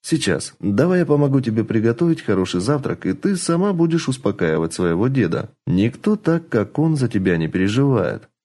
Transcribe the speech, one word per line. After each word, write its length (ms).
«Сейчас, 580
давай 400
я 60
помогу 340
тебе 240
приготовить 580
хороший 380
завтрак, 440
и 80
ты 240
сама 360
будешь 360
успокаивать 640
своего 360
деда. 420
Никто 500
так, 320
как 300
он, 180
за 120
тебя 280
не 120
переживает. 840